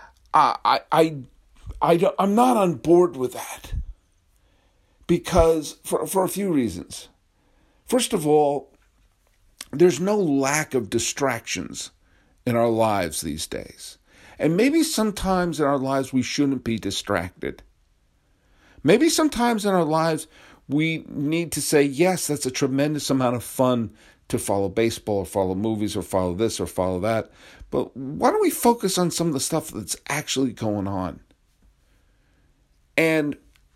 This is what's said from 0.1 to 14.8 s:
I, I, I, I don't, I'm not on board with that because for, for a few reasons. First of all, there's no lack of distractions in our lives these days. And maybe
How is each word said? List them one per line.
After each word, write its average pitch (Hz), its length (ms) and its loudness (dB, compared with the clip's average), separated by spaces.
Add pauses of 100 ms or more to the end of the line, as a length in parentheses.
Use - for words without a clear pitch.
I, 143 300 4
I, 120 160 2 (120)
I, 160 240 4 (640)
I 165 160 4
don't, 175 220 0
I'm 196 160 2
not 240 240 4
on 180 160 2
board 170 420 4
with 127 160 -4
that - 400 -14 (1300)
because 165 760 2
for, - 240 -4
for 190 180 0
a 175 40 0
few 190 240 -4
reasons. 104 560 -4 (800)
First 233 260 0
of 165 140 -2
all, 147 440 2 (1000)
there's 170 260 4
no 196 180 0
lack 143 580 0
of 110 160 -2
distractions - 1000 -4 (560)
in 120 80 0
our 117 140 4
lives 104 520 0
these 78 260 -6
days. - 520 -14 (400)
And 156 180 2
maybe 285 260 4